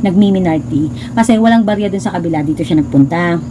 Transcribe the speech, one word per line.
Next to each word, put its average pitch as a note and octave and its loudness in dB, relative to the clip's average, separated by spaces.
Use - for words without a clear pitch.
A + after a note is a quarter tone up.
nagmiminarty. F3 0
Kasi A3+ 2
walang A3+ 4
barya G#3 -2
dun F#3+ -4
sa G3 -4
kabila, E3 -2
dito D3+ -4
siya D#3 0
nagpunta. E3 0